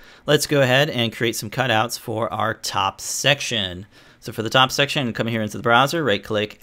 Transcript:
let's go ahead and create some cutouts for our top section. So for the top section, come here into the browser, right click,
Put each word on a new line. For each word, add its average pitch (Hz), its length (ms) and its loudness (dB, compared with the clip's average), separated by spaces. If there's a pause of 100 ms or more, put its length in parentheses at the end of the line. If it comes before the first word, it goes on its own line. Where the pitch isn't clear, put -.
(260)
let's 147 220 2
go 143 140 2
ahead 135 280 4
and 117 220 -2
create 117 240 -2
some 107 140 -8
cutouts 117 500 0
for 113 320 -4
our 107 220 -2
top - 480 -4
section. 104 840 -2 (340)
So - 100 -12
for 110 100 -6
the 110 80 -4
top 131 220 4
section, 135 400 -2
come 113 160 -4
here 117 140 -2
into 104 160 -6
the 101 60 -8
browser, 135 380 4
right 104 220 0
click, 104 400 -4